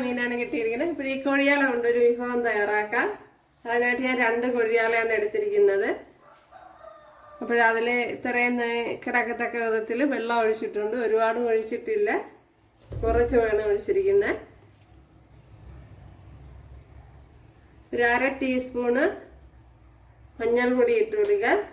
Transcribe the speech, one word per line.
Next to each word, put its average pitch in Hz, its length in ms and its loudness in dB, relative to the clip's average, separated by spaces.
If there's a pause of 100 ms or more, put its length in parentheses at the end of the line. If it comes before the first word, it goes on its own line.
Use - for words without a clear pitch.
മീനാണ് 247 380 -2
കിട്ടിയിരിക്കുന്നത്. 240 520 -2
അപ്പോൾ 285 200 -6
ഈ - 20 -2 (100)
കൊഴിയാള 277 460 2
കൊണ്ടൊരു 240 380 2
വിഭവം 240 360 0
തയ്യാറാക്കാം. 214 640 0 (560)
അതിനായിട്ട് 240 420 0
ഞാൻ 254 180 0
രണ്ട് 233 220 0 (100)
കൊഴിയാളയാണ് 226 600 2
എടുത്തിരിക്കുന്നത്. 208 720 2 (1500)
അപ്പോഴതിൽ 226 480 2 (240)
ഇത്രയും 247 480 -2
നേ-, 233 320 -2 (120)
കിടക്കത്തക്ക 240 500 -4 (100)
വിധത്തിൽ 226 340 -2 (140)
വെള്ളം 233 300 -2
ഒഴിച്ചിട്ടുണ്ട്. 214 520 -2 (120)
ഒരുപാട് 226 420 2
ഒഴിച്ചിട്ടില്ല, 220 640 -2 (920)
കുറച്ച് 240 420 2
വേണം 214 260 0
ഒഴിച്ചിരിക്കുന്നത്. 202 680 2 (3500)
ഒരു 240 200 2
അര 254 160 0 (140)
ടീസ്പൂണ് 254 600 0 (1400)
മഞ്ഞൾപ്പൊടി 240 640 2
ഇട്ട് - 160 -2
കൊടുക്കുക. 254 400 2 (140)